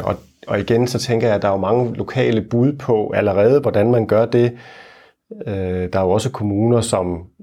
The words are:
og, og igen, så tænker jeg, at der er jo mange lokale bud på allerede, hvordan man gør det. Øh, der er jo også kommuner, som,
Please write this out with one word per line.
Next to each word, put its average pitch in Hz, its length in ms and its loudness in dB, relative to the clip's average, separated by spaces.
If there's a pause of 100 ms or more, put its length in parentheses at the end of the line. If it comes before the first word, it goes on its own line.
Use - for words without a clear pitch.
og, - 120 -2 (320)
og 104 120 -2
igen, 117 280 0
så 123 120 -4
tænker 120 280 0
jeg, 107 80 2
at 98 60 -2
der 104 60 0
er 101 40 2
jo 98 60 0
mange 113 360 0
lokale 120 480 -2
bud 120 320 0
på 113 420 -2
allerede, 104 440 4
hvordan 107 320 2
man 113 160 2
gør 110 180 2
det. 120 260 2 (960)
Øh, 92 460 -4
der 95 60 0
er 95 40 0
jo 92 60 2
også 107 220 0
kommuner, 107 500 0
som, 90 420 -2 (200)